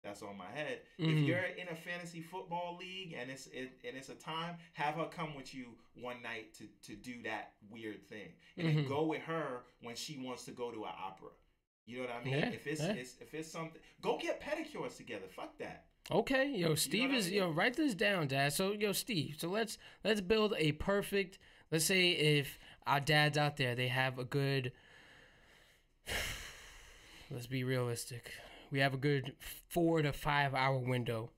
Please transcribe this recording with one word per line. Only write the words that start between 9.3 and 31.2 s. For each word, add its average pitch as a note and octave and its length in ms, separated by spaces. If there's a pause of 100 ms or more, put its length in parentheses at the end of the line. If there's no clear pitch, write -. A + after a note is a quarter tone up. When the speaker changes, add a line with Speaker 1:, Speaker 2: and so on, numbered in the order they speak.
Speaker 1:
when A#2 140
she D3 220
wants B2+ 280
to - 60
go A#2+ 200
to G#2+ 140
an F#2 60 (140)
opera. F#2+ 240 (560)
You A#2+ 120
know B2+ 60
what B2 180
I - 20
mean? C3+ 100
Speaker 2:
Yeah, E3+ 160
Speaker 1:
If D3 180
it's, D3+ 140
Speaker 2:
yeah. F3+ 120
Speaker 1:
it's, B2+ 280
if - 120
it's D#3+ 180
something, D#3+ 300 (200)
go C4 200
get E4 200
pedicures C#4+ 560
together. G2+ 280 (100)
Fuck - 240
that. - 260 (240)
Speaker 2:
Okay, C4 400
yo, C4+ 80
Speaker 1:
You E3+ 120
know D#3 60
Speaker 2:
Steve G3+ 340
Speaker 1:
what C#4 60
I - 40
Speaker 2:
is, G3+ 80
Speaker 1:
mean? F#3 80
Speaker 2:
yo, F#3+ 160
write G3+ 240
this D4+ 180
down, F#3+ 340
Dad. C#3 260
So, F#3+ 180
yo, G#3 220
Steve, D3 440
so E3 120
let's, G#3+ 280 (260)
let's G#3 180
build G#3+ 360
a D3+ 160
perfect, G3 640 (340)
let's D#3 140
say F#3 260
if D3 460 (300)
our C3+ 120
dads D3+ 380
out D3 200
there, B2 180
they B2+ 140
have C3 280
a B2+ 80
good, C3+ 460 (1400)
<sighs> - 40 (1200)
let's A#2+ 160
be B2+ 160
realistic. B2 680 (400)
We C#3 80
have C3+ 140
a C3+ 40
good C3+ 360 (360)
four E3 320
to D3 120
five C#3+ 400
hour C3+ 240
window A#2+ 600